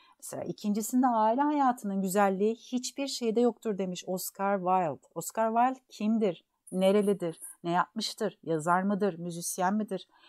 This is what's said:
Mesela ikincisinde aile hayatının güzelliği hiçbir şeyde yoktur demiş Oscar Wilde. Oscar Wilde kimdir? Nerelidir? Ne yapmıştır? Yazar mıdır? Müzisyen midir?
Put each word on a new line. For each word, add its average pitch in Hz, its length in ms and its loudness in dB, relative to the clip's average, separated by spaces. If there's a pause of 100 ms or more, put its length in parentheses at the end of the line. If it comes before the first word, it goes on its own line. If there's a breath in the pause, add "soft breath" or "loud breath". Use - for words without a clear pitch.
(180 soft breath)
Mesela - 260 -10
ikincisinde 220 640 0
aile 226 340 4
hayatının 254 600 2
güzelliği 196 520 2
hiçbir 254 520 -6
şeyde 233 340 0
yoktur 233 380 0
demiş 180 280 -6
Oscar 196 520 -2
Wilde. 180 560 0
Oscar 220 360 -2
Wilde 247 380 0
kimdir? 214 560 0 (280)
Nerelidir? 190 680 2 (240 loud breath)
Ne 170 60 -4
yapmıştır? 185 720 -4
Yazar 165 400 0
mıdır? 196 360 0
Müzisyen 175 560 -4
midir? 208 340 -4 (200 soft breath)